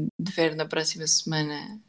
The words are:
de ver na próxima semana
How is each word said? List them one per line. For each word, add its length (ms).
de 140
ver 240
na 100
próxima 400
semana 720